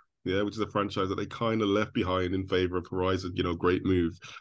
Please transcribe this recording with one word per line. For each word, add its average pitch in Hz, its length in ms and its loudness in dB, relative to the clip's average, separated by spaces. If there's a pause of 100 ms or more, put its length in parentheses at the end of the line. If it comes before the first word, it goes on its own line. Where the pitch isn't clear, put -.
(260)
yeah, 95 160 2
which 104 140 -2
is 110 40 -4
a 101 100 0
franchise 101 380 0
that 98 80 -2
they 104 100 -4
kinda 110 400 0
left 101 280 2
behind 92 420 0
in 95 100 -2
favor 92 300 0
of 87 160 -2
Horizon, 92 440 0
you 90 80 -2
know, 87 120 -2
great 90 300 2
move. 90 340 2 (220)